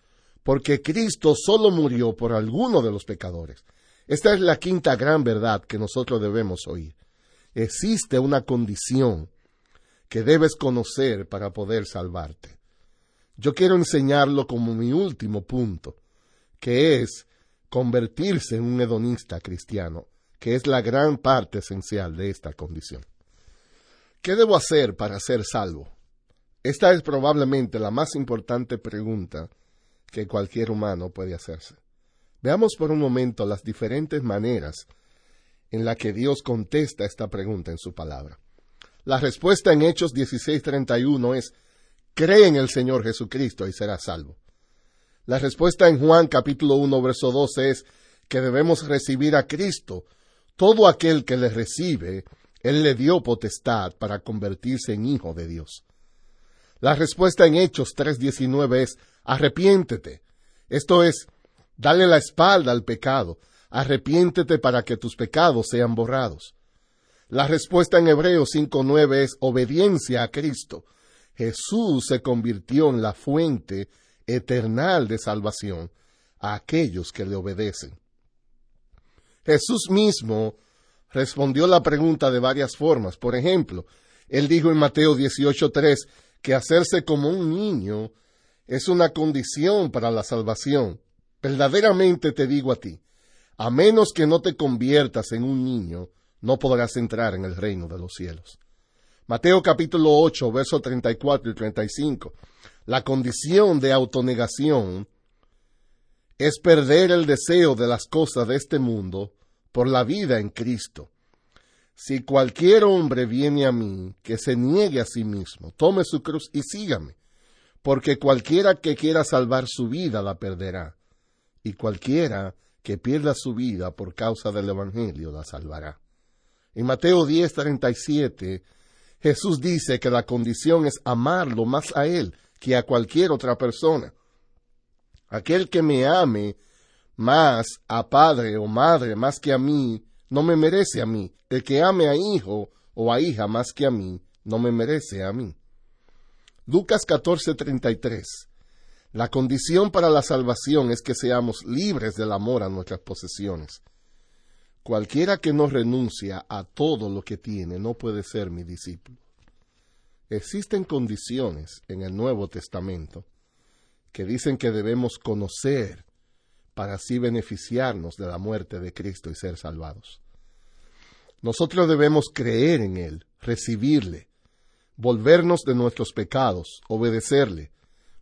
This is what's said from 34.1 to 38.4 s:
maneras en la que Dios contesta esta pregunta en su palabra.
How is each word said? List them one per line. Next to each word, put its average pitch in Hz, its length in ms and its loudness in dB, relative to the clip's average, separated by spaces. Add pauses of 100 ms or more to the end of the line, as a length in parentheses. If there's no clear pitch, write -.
maneras 104 640 -4 (840)
en 110 140 -4
la 113 120 -4
que 107 160 -6
Dios 135 300 -4
contesta 120 640 -4
esta 104 240 -8
pregunta 98 420 -8
en 82 80 -10
su 87 140 -16
palabra. 73 460 -14 (680)